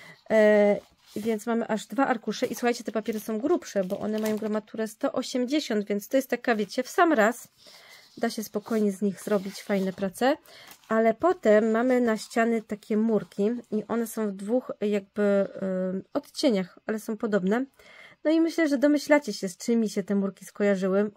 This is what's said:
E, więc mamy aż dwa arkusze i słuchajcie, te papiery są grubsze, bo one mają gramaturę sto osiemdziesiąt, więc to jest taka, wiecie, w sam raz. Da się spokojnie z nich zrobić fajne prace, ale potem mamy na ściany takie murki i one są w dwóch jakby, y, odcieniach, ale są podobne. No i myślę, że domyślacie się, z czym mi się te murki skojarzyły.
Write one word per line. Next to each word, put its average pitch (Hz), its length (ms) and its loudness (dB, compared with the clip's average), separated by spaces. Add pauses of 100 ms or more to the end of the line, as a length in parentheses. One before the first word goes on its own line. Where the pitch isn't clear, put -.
(300)
E, 208 460 6 (400)
więc 214 300 -4
mamy 233 220 -2
aż 214 180 -4
dwa 269 200 0
arkusze 226 400 -4
i 233 80 -6
słuchajcie, 240 300 -2
te 214 80 -8
papiery 214 280 -4
są 220 180 -6
grubsze, 262 460 0
bo 185 140 -4
one 214 200 -4
mają 214 180 -2
gramaturę 214 520 -4
sto - 240 -4
osiemdziesiąt, 247 720 -2
więc 202 220 -4
to - 80 0
jest 269 140 0
taka, 240 260 -2
wiecie, 208 260 -4
w - 60 -8
sam 349 240 2
raz. 226 360 0 (680)
Da 226 120 -2
się 220 140 -8
spokojnie 208 480 -2
z 190 100 -6
nich 196 180 -2
zrobić 196 420 -4
fajne 190 300 -2
prace, 240 440 -2 (520)
ale 226 260 2
potem 226 560 4
mamy 247 300 2
na 226 160 2
ściany 226 460 -2
takie 208 340 -6
murki 214 540 0 (200)
i 208 180 -4
one 226 180 -2
są 220 220 -4
w 196 40 -4
dwóch 202 480 -4
jakby, 208 420 -2
y, 190 920 0
odcieniach, - 720 -2
ale 220 120 -4
są 220 180 -8
podobne. 214 500 0 (580)
No 302 60 2
i 320 100 4
myślę, 330 280 2
że 277 100 2
domyślacie 294 540 2
się, 196 160 -6
z - 80 -10
czym 233 240 0
mi 214 80 0
się 202 140 -4
te 202 120 -2
murki 196 300 -4
skojarzyły. 202 720 0